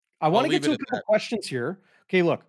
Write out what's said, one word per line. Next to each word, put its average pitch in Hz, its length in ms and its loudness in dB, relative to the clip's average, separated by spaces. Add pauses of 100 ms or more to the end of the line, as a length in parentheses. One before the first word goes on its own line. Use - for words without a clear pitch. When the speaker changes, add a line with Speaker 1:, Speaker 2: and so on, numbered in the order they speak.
(220)
Speaker 1:
I 160 80 0
wanna 220 160 4
Speaker 2:
I'll 311 60 0
Speaker 1:
get 302 100 2
Speaker 2:
leave - 20 -6
Speaker 1:
to 302 80 2
Speaker 2:
it - 0 -
Speaker 1:
a - 20 0
Speaker 2:
at 240 140 -4
Speaker 1:
couple 247 120 -4
Speaker 2:
that. - 60 -10
Speaker 1:
questions 214 420 0
here. 135 340 -6 (220)
Okay, 185 180 2
look, 160 280 0